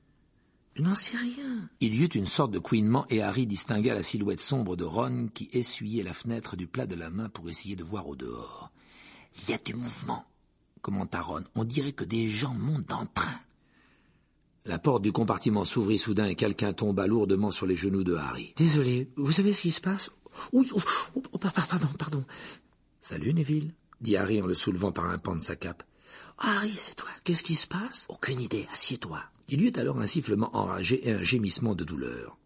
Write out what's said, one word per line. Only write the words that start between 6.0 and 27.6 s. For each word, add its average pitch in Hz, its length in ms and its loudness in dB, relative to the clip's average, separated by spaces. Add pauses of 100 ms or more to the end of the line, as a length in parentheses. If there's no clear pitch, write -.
la 90 120 -6
fenêtre 117 420 -6
du 90 100 -6
plat 123 200 -4
de 92 80 -6
la 82 160 -8
main 104 180 -4
pour 85 220 -12
essayer 98 260 -8
de 87 80 -10
voir 87 240 -6
au 71 80 -8
dehors. « 58 560 -12 (720)
Il - 80 -4
y - 20 0
a 113 60 0
du - 160 -6
mouvement », - 500 -6 (560)
commenta 98 400 -2
Ron. « 85 240 -6 (100)
On 110 100 0
dirait 135 280 -2
que - 120 -8
des 113 260 0
gens 123 240 -2
montent 139 340 -2
dans - 140 -4
le - 100 -6
train. » - 260 -2 (1300)
La 85 140 -4
porte 120 240 2
du 101 100 4
compartiment 107 520 2
s'ouvrit 107 340 2
soudain 104 300 2
et 90 60 0
quelqu'un 104 380 0
tomba 98 340 2
lourdement 101 440 4
sur 95 160 -2
les 92 100 4
genoux 95 280 2
de 87 100 2
Harry. « 71 420 -4
Désolé, 131 600 4
vous 143 160 2
savez 196 200 4
ce 196 80 0
qui 170 120 2
se - 100 -2
passe ? » « 190 280 -2 (420)
Oui, 254 200 6
oh, 185 80 2 (360)
oh, 269 60 -2 (100)
oh, 185 60 -4
par-, 190 140 0
par-, 160 140 2
pardon, 156 220 2 (100)
pardon. » « 147 260 -2 (760)
Salut, - 340 -2
Neville », 151 400 0 (260)
dit 110 160 4
Harry 101 240 4
en 92 60 0
le 90 80 2
soulevant 92 380 2
par 85 140 -2
un 87 120 0
pan 92 160 -2
de 82 60 -2
sa - 160 -4
cape. « - 260 -8 (560)
Harry, 208 340 0
c'est - 220 -6
toi, - 140 -10 (160)
qu'est-ce 170 180 2
qui 165 140 0
se - 100 -2